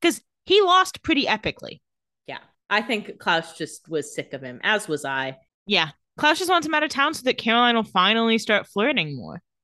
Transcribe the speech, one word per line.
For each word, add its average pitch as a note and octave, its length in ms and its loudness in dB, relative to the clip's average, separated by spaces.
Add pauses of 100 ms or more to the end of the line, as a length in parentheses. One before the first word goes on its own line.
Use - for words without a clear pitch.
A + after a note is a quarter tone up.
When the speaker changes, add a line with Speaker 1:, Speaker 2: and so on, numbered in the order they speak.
Speaker 1:
'cause E4+ 220 0 (240)
he G4 140 6
lost F#4 420 2
pretty C#4+ 240 0
epically. - 540 -6 (460)
Speaker 2:
Yeah, C3+ 120 -12 (300)
I G#3 140 0
think G#3+ 380 -6
Klaus E3 360 -2
just - 320 -12
was D#3 260 -6
sick - 180 -10
of C3 100 -12
him, B2 220 -14
as G#3 240 0
was D3 160 -6
I. C3+ 320 -4 (300)
Speaker 1:
Yeah, E3+ 240 2 (280)
Klaus D4+ 200 4
just F4+ 120 -4
wants E4+ 160 2
him D#4 80 -2
out D4+ 80 2
of D#4 80 -2
town C#4+ 240 0
so - 120 -12
that - 120 0
Caroline A#3 380 2
will A3+ 80 0
finally A3+ 540 2
start G#3+ 280 0
flirting G3 480 -2
more. B2 260 -12 (240)